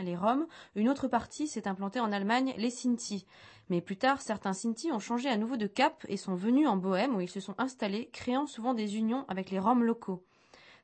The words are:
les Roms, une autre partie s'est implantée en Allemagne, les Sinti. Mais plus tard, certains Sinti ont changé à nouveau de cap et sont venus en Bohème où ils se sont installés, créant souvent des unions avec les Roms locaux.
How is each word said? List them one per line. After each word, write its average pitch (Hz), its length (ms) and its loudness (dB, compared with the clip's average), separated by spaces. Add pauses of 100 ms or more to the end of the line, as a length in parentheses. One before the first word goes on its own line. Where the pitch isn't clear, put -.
les 175 140 -2
Roms, 240 280 2 (300)
une 214 140 4
autre 269 180 0
partie 247 400 -2
s'est 208 220 -4
implantée 196 320 -4
en 214 100 0
Allemagne, 226 460 2
les 226 120 0
Sinti. 233 560 -2 (440)
Mais 175 100 4
plus 185 160 -6
tard, 269 240 2
certains 202 320 -4
Sinti 226 400 -2
ont 233 80 0
changé 240 300 -2
à 233 80 2
nouveau 226 180 0
de 214 120 -2
cap 269 420 0
et 202 80 -2
sont 190 180 -4
venus 240 320 4
en 220 80 4
Bohème 190 400 2
où 185 60 0
ils 180 80 -4
se 196 100 -8
sont 196 200 -10
installés, 226 520 -2
créant 262 340 -2
souvent 254 280 -2
des 214 240 -2
unions 226 320 0
avec 190 220 -4
les 190 80 0
Roms 233 260 4
locaux. 226 360 0 (640)